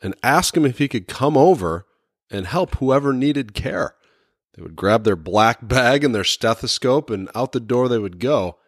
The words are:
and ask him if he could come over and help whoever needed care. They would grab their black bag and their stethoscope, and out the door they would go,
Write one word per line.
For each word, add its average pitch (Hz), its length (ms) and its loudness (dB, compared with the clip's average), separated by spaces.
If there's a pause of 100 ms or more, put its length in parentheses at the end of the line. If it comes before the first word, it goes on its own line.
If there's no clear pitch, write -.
and - 220 -8
ask 160 340 2
him 160 80 4
if 127 140 0
he 143 100 0
could 107 180 -6
come 147 300 -2
over 113 500 2 (440)
and 98 160 -8
help 170 300 -4
whoever 135 360 2
needed 135 400 -2
care. - 420 -6 (600)
They 82 80 -18
would 82 120 -14
grab 101 300 2
their 104 120 4
black 104 420 2 (100)
bag 127 340 4
and 131 120 0
their 101 100 -2
stethoscope, 127 840 -2
and 98 240 -6
out 127 180 -4
the 127 80 -2
door 123 280 0
they 120 100 0
would 92 200 -6
go, 107 380 -2 (100)